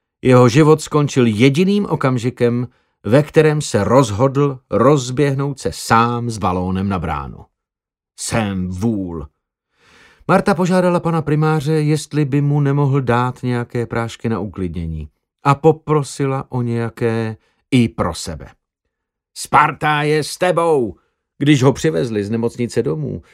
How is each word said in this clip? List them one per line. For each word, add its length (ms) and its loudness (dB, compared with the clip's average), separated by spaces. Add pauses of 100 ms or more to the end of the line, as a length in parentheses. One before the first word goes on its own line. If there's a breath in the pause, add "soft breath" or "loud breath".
(220)
Jeho 260 6
život 320 4
skončil 460 0
jediným 600 2
okamžikem, 840 -2 (360)
ve 180 4
kterém 400 2
se 220 0
rozhodl 760 2 (100)
rozběhnout 880 0
se 140 -6
sám 580 0
s 80 -8
balónem 500 -2
na 100 -2
bránu. 400 -8 (800)
Jsem 500 -4
vůl. 600 -4 (1000 soft breath)
Marta 260 2
požádala 460 2
pana 220 -2
primáře, 500 0
jestli 520 0
by 160 0
mu 200 0
nemohl 400 2
dát 420 -2
nějaké 440 -4
prášky 420 -6
na 100 -2
uklidnění. 720 -6 (340)
A 120 2
poprosila 960 -2
o 140 -6
nějaké 720 -4 (340)
i 180 4
pro 260 -6
sebe. 340 -12 (920)
"Sparta 640 0
je 220 0
s 140 -12
tebou!" 580 0 (420)
Když 240 4
ho 100 4
přivezli 520 -2
z 60 -8
nemocnice 520 -4
domů, 400 -6 (120 soft breath)